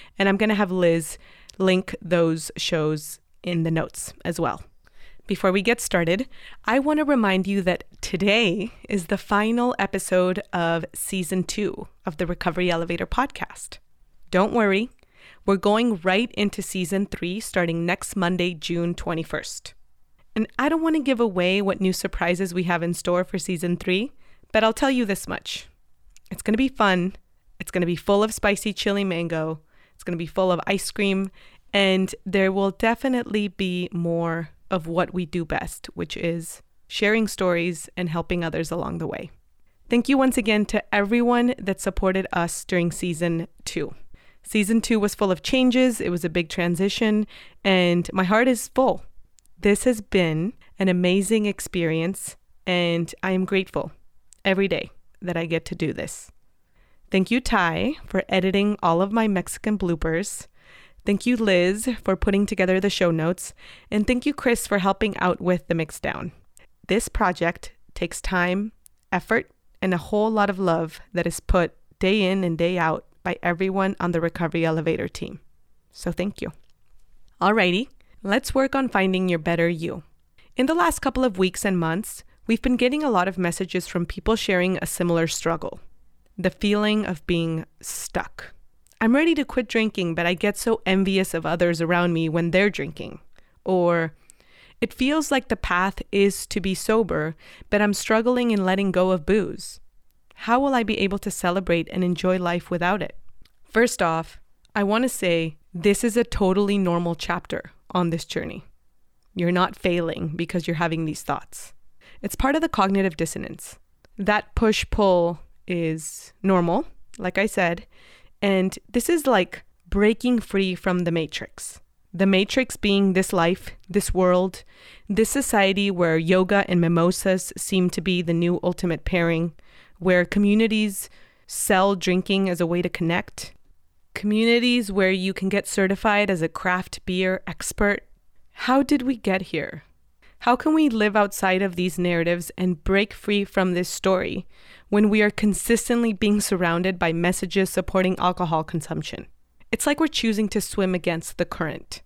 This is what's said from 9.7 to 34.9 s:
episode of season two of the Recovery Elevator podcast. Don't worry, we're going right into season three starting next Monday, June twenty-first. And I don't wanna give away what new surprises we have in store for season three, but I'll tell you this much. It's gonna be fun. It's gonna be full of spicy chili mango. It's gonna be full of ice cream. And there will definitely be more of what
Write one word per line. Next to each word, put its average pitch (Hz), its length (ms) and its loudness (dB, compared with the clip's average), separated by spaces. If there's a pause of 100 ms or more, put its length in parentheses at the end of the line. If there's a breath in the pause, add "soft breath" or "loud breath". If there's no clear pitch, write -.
episode 185 640 0 (100)
of 165 320 0 (100)
season 185 500 -4
two - 440 -6 (160)
of - 140 -6
the 180 80 -2
Recovery 175 440 -2
Elevator 170 360 -2
podcast. - 720 -6 (520)
Don't 185 220 4
worry, 214 380 2 (560 soft breath)
we're 196 100 4
going 214 460 2
right 190 300 2
into 208 280 -2
season 190 460 -2
three 185 340 -6
starting 170 460 -2
next - 300 -4
Monday, 180 360 0
June 170 420 -2
twenty-first. - 800 -8 (640)
And 220 100 0 (120)
I 269 100 2
don't 320 140 0
wanna 320 180 2
give 254 200 0
away 190 420 2
what 190 180 -2
new 185 140 2
surprises 180 580 -2
we 180 120 -2
have 175 180 0
in 170 100 -2
store 175 320 0
for - 140 -6
season 175 400 -4
three, 190 340 -2 (400 soft breath)
but 220 100 4
I'll 220 120 4
tell 269 160 2
you 247 160 0
this 190 200 -4
much. - 420 -10 (600)
It's - 120 -10
gonna 214 160 0
be 262 100 2
fun. 190 480 0 (420)
It's - 120 -14
gonna 180 160 0
be 170 100 -2
full 202 260 2
of 220 120 0
spicy 202 400 -2
chili 202 300 -2
mango. 165 560 -4 (340 soft breath)
It's - 100 -20
gonna 175 140 -6
be 170 80 -6
full 185 260 2
of 165 140 0
ice - 240 -2
cream. 196 400 0 (420 soft breath)
And 190 420 2 (120)
there 190 260 2
will 196 200 0
definitely 226 760 0
be 180 420 -4
more 170 600 -2 (200)
of 170 180 -2
what 170 260 -2